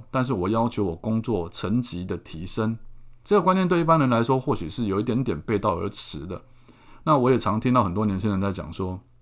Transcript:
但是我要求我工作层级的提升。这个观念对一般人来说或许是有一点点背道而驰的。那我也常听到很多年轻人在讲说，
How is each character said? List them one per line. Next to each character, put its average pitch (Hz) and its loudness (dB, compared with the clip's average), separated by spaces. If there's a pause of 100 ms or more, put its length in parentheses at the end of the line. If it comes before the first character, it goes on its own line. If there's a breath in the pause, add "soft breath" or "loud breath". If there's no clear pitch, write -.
(120)
但 131 0
是 123 -2
我 92 0
要 113 2
求 107 -2
我 85 -2
工 110 -2
作 101 -2
层 107 -2
级 90 -6
的 95 -4
提 82 -10
升。 110 -2 (460)
这 208 2
个 202 6
观 185 2
念 185 2
对 175 2
一 165 2
般 160 6
人 139 4
来 117 4
说 131 2
或 127 0
许 85 -6
是 120 -4
有 98 0
一 107 0
点 123 0
点 85 -2
背 107 0
道 98 0
而 92 -4
驰 80 -6
的。 - -10 (640 soft breath)
那 156 4
我 127 6
也 123 4
常 110 0
听 123 2
到 127 6
很 95 -2
多 107 0
年 98 0
轻 107 0
人 98 2
在 98 0
讲 85 -6
说， 92 -6 (220)